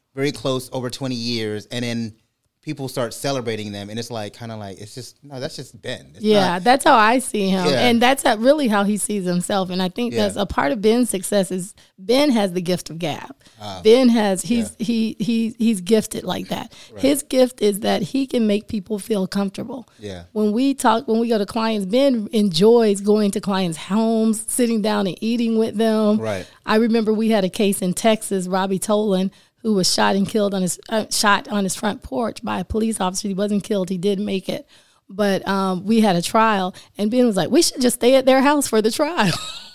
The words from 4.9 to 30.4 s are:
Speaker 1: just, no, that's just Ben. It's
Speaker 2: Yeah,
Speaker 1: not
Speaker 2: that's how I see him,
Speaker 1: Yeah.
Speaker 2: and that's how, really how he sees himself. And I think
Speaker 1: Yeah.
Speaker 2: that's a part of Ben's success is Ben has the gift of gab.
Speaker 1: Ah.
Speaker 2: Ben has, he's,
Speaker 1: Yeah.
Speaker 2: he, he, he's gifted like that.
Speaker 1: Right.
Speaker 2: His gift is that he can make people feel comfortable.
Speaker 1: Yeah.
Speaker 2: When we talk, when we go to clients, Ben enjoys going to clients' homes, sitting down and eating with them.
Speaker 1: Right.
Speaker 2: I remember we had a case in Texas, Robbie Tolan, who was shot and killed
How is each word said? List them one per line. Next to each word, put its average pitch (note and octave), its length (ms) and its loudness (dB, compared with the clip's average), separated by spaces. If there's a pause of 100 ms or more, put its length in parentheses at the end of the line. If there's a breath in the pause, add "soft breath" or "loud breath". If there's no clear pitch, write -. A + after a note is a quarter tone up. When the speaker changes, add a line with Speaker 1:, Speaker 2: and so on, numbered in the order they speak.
Speaker 1:
just, - 300 -18
no, C#3+ 160 -16
that's D3 160 -10
just A#2 260 -16
Ben. - 360 -12
It's - 80 -10
Speaker 2:
Yeah, G#3 300 4
Speaker 1:
not F3+ 100 -6
Speaker 2:
that's B3+ 200 4
how D4 120 6
I A3+ 240 4
see G3+ 280 -2
him, F#3 160 0
Speaker 1:
Yeah. C#3+ 220 2
Speaker 2:
and A#3 160 4
that's C4 220 2
how, B3+ 140 4
really C4+ 280 4
how G#3 160 2
he G#3 140 0
sees G3+ 280 -4
himself. F#3 460 -2
And F3+ 100 -4
I F#3 80 -2
think A#3+ 240 -6
Speaker 1:
Yeah. A3+ 100 0
Speaker 2:
that's G3+ 120 0
a G3+ 120 -2
part C4+ 260 -2
of G#3+ 100 -4
Ben's A3+ 260 2
success F#3+ 440 -2
is F#3 220 -8 (220 soft breath)
Ben B3+ 360 2
has G3+ 220 0
the F#3 60 -2
gift F3 300 -4
of D#3 80 -12
gab. - 380 -8 (240 soft breath)
Speaker 1:
Ah. G3+ 240 -12
Speaker 2:
Ben B3 240 8
has, G#3 340 4
he's, A3+ 380 -2
Speaker 1:
Yeah. A#3 40 -2
Speaker 2:
he, A3 360 -2
he, A3+ 400 0
he's A3 200 2
gifted G#3 440 0
like F#3+ 240 -6
that. - 240 -8 (200 loud breath)
Speaker 1:
Right. G#3 100 -6
Speaker 2:
His C4+ 200 2
gift B3+ 400 0
is G#3 180 0
that G3+ 220 0
he C4+ 240 -4
can A#3 220 0
make G3+ 180 0
people G#3 320 -6
feel F#3+ 300 -2
comfortable. G#3 600 -6 (120)
Speaker 1:
Yeah. F#2+ 320 -12
Speaker 2:
When G#3+ 180 0
we C4 240 0
talk, A3+ 320 2
when A3+ 140 2
we A#3 80 -2
go A3+ 100 2
to G3+ 80 -2
clients, A3 400 -2
Ben A#3+ 460 2
enjoys G#3 680 4
going G#3 300 2
to G3+ 100 -6
clients' F#3+ 380 -2
homes, A3 720 0
sitting A#3 340 0
down G#3 240 0
and E3+ 140 -4
eating A3+ 360 0
with A3 200 0
them. G#3+ 420 2
Speaker 1:
Right. G#3+ 260 -4 (200 loud breath)
Speaker 2:
I G#3+ 140 0
remember A3+ 340 2
we A3 160 0
had G#3+ 160 2
a F#3 40 -2
case G3 320 0
in F3+ 140 -2
Texas, G3+ 540 0
Robbie F#3+ 320 -2
Tolan, G3+ 500 0 (320 soft breath)
who A3 120 -2
was F#3 180 2
shot G#3 220 2
and G3 140 2
killed G3+ 260 0